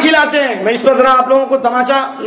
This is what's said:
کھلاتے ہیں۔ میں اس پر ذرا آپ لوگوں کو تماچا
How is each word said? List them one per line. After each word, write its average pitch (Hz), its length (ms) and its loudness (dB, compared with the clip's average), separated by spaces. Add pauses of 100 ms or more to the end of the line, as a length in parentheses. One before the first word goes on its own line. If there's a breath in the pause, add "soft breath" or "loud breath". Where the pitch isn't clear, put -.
کھلاتے 302 420 2
ہیں۔ 247 100 -4 (100)
میں 214 100 0
اس 240 80 -6
پر 262 160 2
ذرا 262 200 4
آپ 254 100 0
لوگوں 269 180 2
کو 269 100 -2 (100)
تماچا 247 320 0 (280)